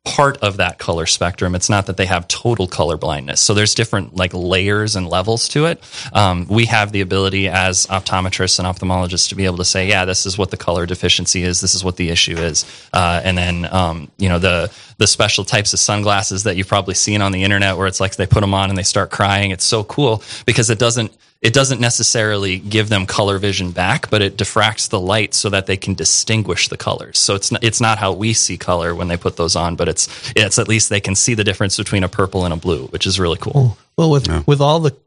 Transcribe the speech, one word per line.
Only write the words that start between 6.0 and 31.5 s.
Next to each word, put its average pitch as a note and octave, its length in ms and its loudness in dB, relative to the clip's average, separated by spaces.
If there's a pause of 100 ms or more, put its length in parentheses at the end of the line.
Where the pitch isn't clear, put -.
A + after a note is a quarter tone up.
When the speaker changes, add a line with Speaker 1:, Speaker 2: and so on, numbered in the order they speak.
Speaker 1:
Um, F2+ 340 2
we A2 160 4
have G#2+ 280 2
the G2 100 0
ability F#2+ 460 0
as F#2 400 2
optometrists F#2 680 0
and F#2 80 -2
ophthalmologists F#2 640 -2
to - 40 -10
be G2 100 -2
able F2 140 0
to F2+ 80 -2
say, F#2+ 200 0
"Yeah, F#2+ 200 4
this F2+ 180 -2
is F#2+ 140 -4
what F#2+ 120 0
the G#2 60 -4
color F2 300 -2
deficiency F2 560 0
is. F2+ 180 -2
This F#2 140 0
is - 100 -4
what F2+ 120 -2
the F2 120 -2
issue E2 300 0
is." E2 260 -2 (260)
Uh, F2 320 2
and F#2 140 0
then, F2 340 -2
um, E2+ 460 -2
you F#2+ 140 0
know, F2 80 2
the, F2 340 0 (240)
the G#2+ 100 4
special G#2 380 2
types G#2 300 0
of G2 40 0
sunglasses G2+ 640 0
that G2 120 -2
you've F#2+ 120 -2
probably F#2+ 260 0
seen G#2 260 0
on G2 120 2
the F#2 100 -2
internet G2 340 2
where F#2+ 120 0
it's F#2 120 -4
like F#2+ 160 -2
they F#2+ 100 0
put G#2+ 160 4
'em G2 120 2
on F#2+ 160 0
and G2 80 -2
they F2+ 60 -4
start G2 260 0
crying. G2 400 2
It's F#2+ 160 -4
so A2 180 0
cool A2+ 380 0 (240)
because A2+ 240 4
it G#2+ 80 2
doesn't, A2+ 340 0 (280)
it A2+ 120 4
doesn't C3 280 4
necessarily G#2+ 800 0
give G#2 300 0
them G2 180 2
color G2 320 0
vision F#2+ 320 -2
back, F2+ 400 -2
but G#2+ 120 4
it G2 140 0
diffracts G#2+ 520 0
the G#2+ 100 -2
light G2 360 0
so - 160 0
that F#2+ 160 0
they F#2+ 100 0
can F#2+ 180 -4
distinguish F#2 720 0
the - 100 -8
colors. - 440 -4
So G2+ 160 2
it's - 160 -4
n-, A#2 100 -2
it's A#2 180 0
not A2+ 160 2
how G2 160 0
we G#2 200 -2
see F#2+ 260 -2
color E2+ 340 -2
when F2 140 -4
they F2 100 -2
put F2+ 200 -4
those E2 180 0
on, E2+ 220 0
but E2+ 100 0
it's, - 480 -4
it's G#2+ 240 2
at A2 80 0
least A2 240 2
they G2+ 100 2
can G2 140 -2
see A#2+ 200 0
the G#2+ 100 0
difference G2 320 0